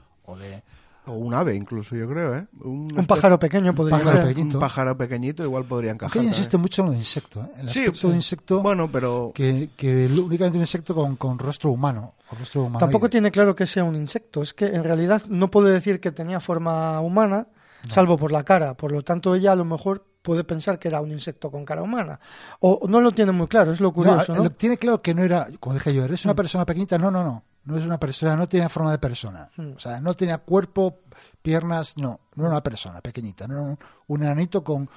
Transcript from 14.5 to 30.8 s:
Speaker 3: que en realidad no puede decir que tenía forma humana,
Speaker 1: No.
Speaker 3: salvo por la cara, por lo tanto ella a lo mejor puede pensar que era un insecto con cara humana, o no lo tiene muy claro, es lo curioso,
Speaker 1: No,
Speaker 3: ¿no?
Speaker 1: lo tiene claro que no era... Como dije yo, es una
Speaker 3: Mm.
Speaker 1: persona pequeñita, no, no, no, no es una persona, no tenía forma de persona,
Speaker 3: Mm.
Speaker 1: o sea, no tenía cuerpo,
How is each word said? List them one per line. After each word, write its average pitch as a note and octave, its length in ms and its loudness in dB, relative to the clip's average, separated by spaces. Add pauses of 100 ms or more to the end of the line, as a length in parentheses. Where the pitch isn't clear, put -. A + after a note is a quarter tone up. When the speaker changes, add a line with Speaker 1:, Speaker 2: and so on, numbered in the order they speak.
Speaker 3:
que G3+ 100 -2
en F#3 180 -2
realidad E3+ 460 2
no F#3+ 220 0
puede G3+ 200 6
decir F#3 280 0
que F3+ 120 -4
tenía E3+ 280 -8
forma D#3+ 640 -2
humana, G3 460 2 (400)
Speaker 1:
No. A2+ 60 -12
Speaker 3:
salvo F3 240 6
por D3 140 -2
la D3+ 120 0
cara, D#3 300 4
por C#3+ 180 -6
lo D3 120 -2
tanto F3 320 0
ella F#3+ 160 4
a F#3+ 40 6
lo F3+ 80 2
mejor E3+ 400 -4 (200)
puede E3+ 200 0
pensar F3 360 -4
que - 80 -6
era D#3 140 -2
un D3+ 100 -8
insecto D3+ 400 -10
con C#3+ 140 -10
cara D#3 180 -8
humana, G3+ 360 -6 (420)
o F#3 280 4
no A3 100 6
lo A#3+ 120 6
tiene G#3 200 2
muy F3 140 0
claro, F3+ 280 4
es E3+ 60 -4
lo F#3+ 140 2
curioso, F3 380 4
Speaker 1:
No, E3+ 80 0
Speaker 3:
¿no? G#3+ 60 4
Speaker 1:
lo - 80 0
tiene A#3 220 0
claro A3+ 280 0
que E3+ 100 0
no F3 80 0
era... F3 280 2 (100)
Como C3 160 -4
dije C#3+ 180 -2
yo, C3+ 120 0
es D#3+ 200 -4
una G3 80 2
Speaker 3:
Mm. C#3+ 40 0
Speaker 1:
persona F3+ 280 0
pequeñita, F3 320 -2
no, F#3 140 2
no, F#3 120 0
no, B2 200 -6 (220)
no D3+ 120 -6
es D#3+ 80 -2
una E3+ 140 -4
persona, D#3 360 0
no E3+ 140 0
tenía F3 180 2
forma D#3 240 -2
de D#3 60 0
persona, G#2+ 580 -8
Speaker 3:
Mm. D3 200 -12
Speaker 1:
o - 40 -20
sea, A#2+ 220 -10
no F3 140 -2
tenía E3+ 240 -2
cuerpo, F#3+ 640 0 (420)